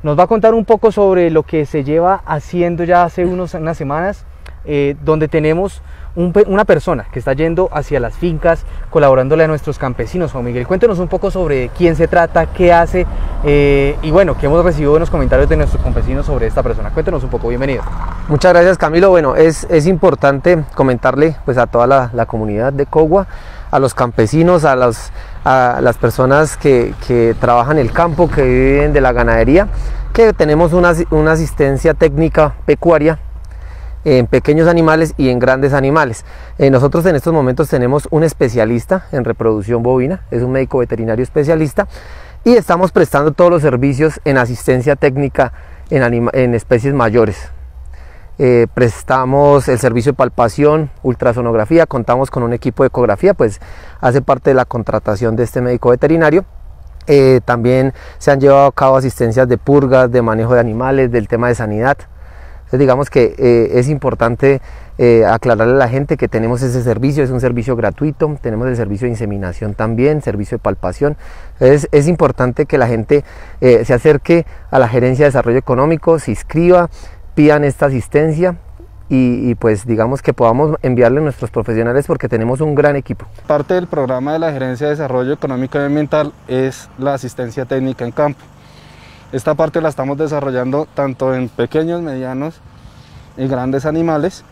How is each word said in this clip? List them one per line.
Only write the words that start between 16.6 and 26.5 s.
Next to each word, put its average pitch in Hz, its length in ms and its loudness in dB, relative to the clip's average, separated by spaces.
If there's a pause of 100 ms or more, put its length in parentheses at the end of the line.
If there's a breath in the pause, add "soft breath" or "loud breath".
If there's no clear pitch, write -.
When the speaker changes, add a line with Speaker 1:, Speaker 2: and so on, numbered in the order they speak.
Speaker 1:
persona. 107 300 -4
Cuéntenos 151 320 -2
un 123 80 -6
poco, 113 160 -4
bienvenido. 123 340 -4 (460)
Speaker 2:
Muchas 170 260 4
gracias, 175 240 6
Camilo. 170 320 2
Bueno, 160 260 4
es, 160 360 2
es 156 160 2
importante 156 760 2 (120)
comentarle, 135 680 0
pues, 127 140 -2
a 120 80 2
toda 120 220 2
la, 131 260 2
la 117 140 -2
comunidad 110 440 -4
de 139 140 -2
Cogua, 160 400 2 (460 loud breath)
a - 60 0
los 135 160 0
campesinos, 151 720 2
a 135 100 4
los, 123 360 -2 (340 loud breath)
a 131 380 2
las 120 160 2
personas 131 580 2